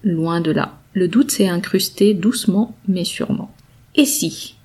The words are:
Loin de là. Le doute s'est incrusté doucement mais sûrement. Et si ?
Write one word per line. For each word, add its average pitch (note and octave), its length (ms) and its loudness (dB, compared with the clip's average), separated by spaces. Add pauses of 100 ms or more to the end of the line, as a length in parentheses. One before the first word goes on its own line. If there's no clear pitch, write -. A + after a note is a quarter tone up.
Loin E3+ 380 0
de D#3+ 80 0
là. - 280 -2 (140)
Le F#3 160 0
doute A#3 220 2
s'est G3 180 2
incrusté F#3+ 640 0
doucement G3+ 640 0 (100)
mais F#3 180 0
sûrement. - 460 -6 (440)
Et D4+ 100 4
si ? - 600 -6